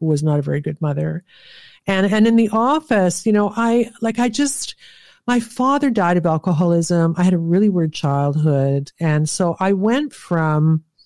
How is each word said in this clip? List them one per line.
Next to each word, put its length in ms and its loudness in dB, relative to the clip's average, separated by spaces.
was 220 0
not 160 2
a 20 -4
very 180 -4
good 220 -8
mother. 420 -4
And, 240 0
and 160 2
in 80 2
the 140 4
office, 760 0
you 60 2
know, 240 2
I, 360 0
like, 180 -4
I 80 2
just, 480 -4
my 120 0
father 520 0
died 260 2
of 80 -2
alcoholism. 920 0
I 60 0
had 100 4
a 40 0
really 320 2
weird 240 0
childhood. 1040 0
And 300 0
so 300 -2
I 140 2
went 400 -2
from 680 0